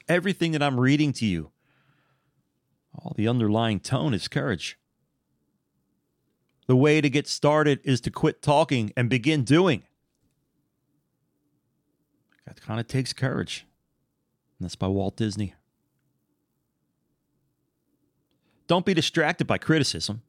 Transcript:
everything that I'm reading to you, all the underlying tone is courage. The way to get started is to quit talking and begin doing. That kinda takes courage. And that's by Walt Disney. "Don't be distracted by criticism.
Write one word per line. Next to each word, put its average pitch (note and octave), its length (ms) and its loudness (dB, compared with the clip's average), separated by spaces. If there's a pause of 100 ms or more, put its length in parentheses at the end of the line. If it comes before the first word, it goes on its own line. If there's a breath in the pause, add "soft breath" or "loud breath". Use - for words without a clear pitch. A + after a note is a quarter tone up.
everything E3+ 460 0
that D3 100 0
I'm C3+ 160 0
reading C#3+ 340 4
to - 120 -4
you, E2+ 260 -2 (1400)
all - 240 -12
the G#2 100 0
underlying A2+ 540 0
tone C3+ 320 -2
is F#2 160 -4
courage. C#3 480 -6 (1900)
The B2+ 100 6
way D3+ 240 4
to D3 80 2
get C#3 180 -2
started D3 560 2
is C3 180 0
to G#2+ 100 -6
quit - 300 0
talking C#3+ 540 2
and B2 140 0
begin C3 340 0
doing. D3+ 400 2 (2500)
That - 160 -20
kinda A2 220 -6
takes C3 280 -4
courage. - 540 -6 (920)
And F#2 80 -10
that's E2+ 100 -12
by F#2+ 120 -2
Walt G2 300 -4
Disney. G#2 360 -4 (3250)
"Don't F3 180 2
be G3+ 80 2
distracted D#3+ 540 0
by G2+ 100 2
criticism. A#2 720 -2